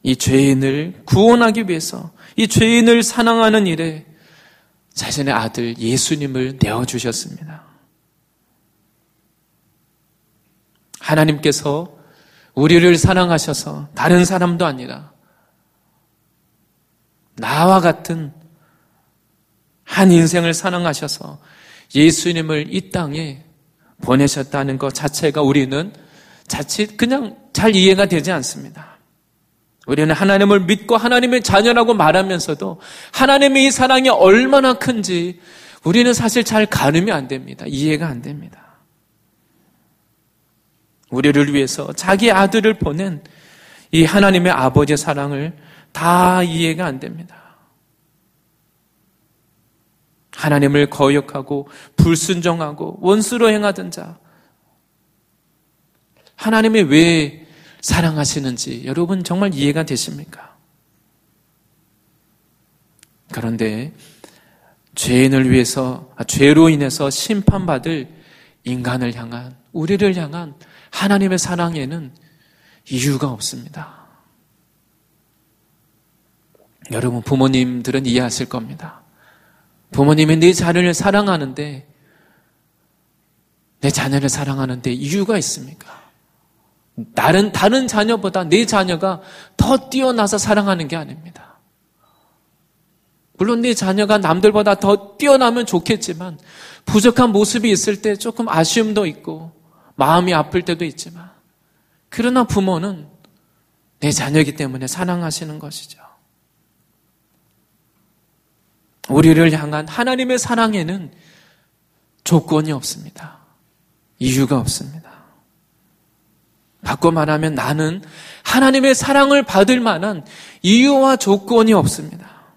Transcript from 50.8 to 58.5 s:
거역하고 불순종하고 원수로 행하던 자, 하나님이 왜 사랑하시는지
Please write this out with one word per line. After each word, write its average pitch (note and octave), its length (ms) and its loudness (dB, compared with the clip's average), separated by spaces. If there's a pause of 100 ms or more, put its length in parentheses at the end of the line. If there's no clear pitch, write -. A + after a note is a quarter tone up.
거역하고 C#3 800 -2 (260)
불순종하고 E3 1040 -2
원수로 A3 480 2
행하던 G3 420 -2
자, - 260 -18 (2250)
하나님이 A3 460 2
왜 D#3 640 2 (400)
사랑하시는지 C3+ 1000 -2